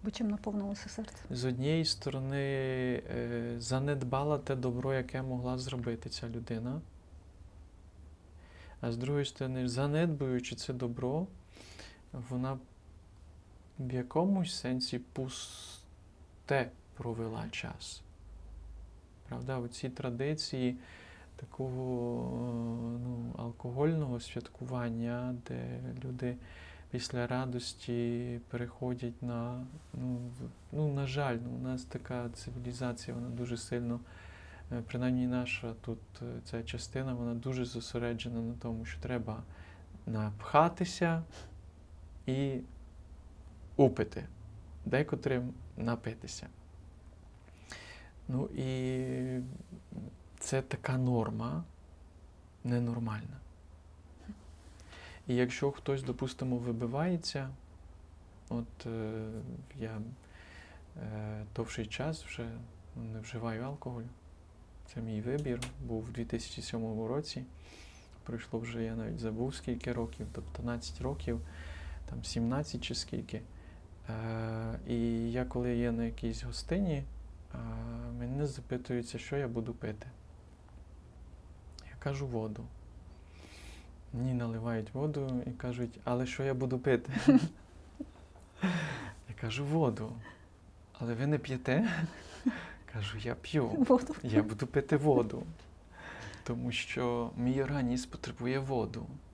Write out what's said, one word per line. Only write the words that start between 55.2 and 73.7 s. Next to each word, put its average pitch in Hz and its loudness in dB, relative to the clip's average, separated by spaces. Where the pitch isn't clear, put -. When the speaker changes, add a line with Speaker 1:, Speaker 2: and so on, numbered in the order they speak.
Speaker 2:
І 123 4
якщо 127 6
хтось, 139 0
допустимо, 127 0
вибивається, 131 2
от, 117 -2
е, 110 0
я, 110 -2
е, 107 -4
довший 113 -2
час 151 -2
вже 117 -6
не 113 -4
вживаю 113 -2
алкоголь. 127 -4
Це 120 -4
мій 110 0
вибір 127 2
був 117 -2
в - -6
дві 117 -2
тисячі 117 -2
сьомому 113 0
році. 131 0
Пройшло 117 -2
вже, 117 0
я 113 0
навіть 110 -2
забув, 113 0
скільки 120 0
років, 113 -2
тобто - -6
п'ятнадцять 120 -4
років, 123 0
там, 117 -4
сімнадцять 123 2
чи - -2
скільки. 117 -2